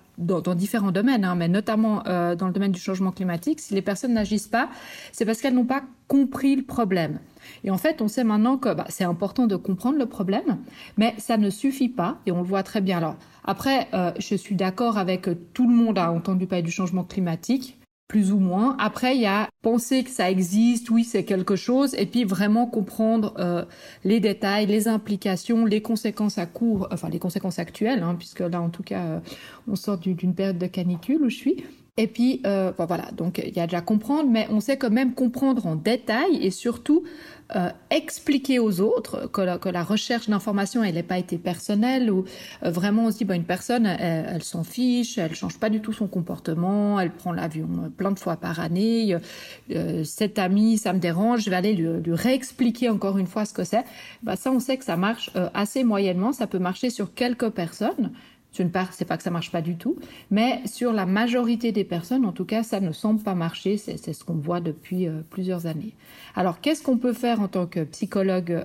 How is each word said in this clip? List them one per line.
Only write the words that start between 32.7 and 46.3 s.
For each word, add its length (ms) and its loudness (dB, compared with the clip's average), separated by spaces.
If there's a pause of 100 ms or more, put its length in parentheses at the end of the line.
bon, 80 0
voilà, 240 -4
donc 340 -4
il 120 -8
y 20 2
a 80 0
déjà 140 -2
comprendre, 500 2
mais 200 4
on 100 2
sait 160 0
quand 120 -2
même 260 4
comprendre 520 2
en 80 0
détail 680 2
et 120 2
surtout, 500 0 (540)
euh, 140 0 (200)
expliquer 680 2
aux 200 2
autres 460 0
que 140 -4
la, 180 0
que 100 -4
la 140 -2
recherche 460 -2
d'information, 560 0
elle 100 0
n'a 80 -2
pas 160 -2
été 200 -4
personnelle, 760 0
ou, 120 2 (380)
euh, 80 0
vraiment 360 2
on 40 4
se 80 -4
dit, 60 -2
bah, 100 0
une 80 0
personne, 420 0
elle, 480 0
elle 120 -4
s'en 180 -6
fiche, 560 0
elle 160 -2
change 240 -8
pas 120 0
du 100 0
tout 120 -4
son 140 -2
comportement, 920 0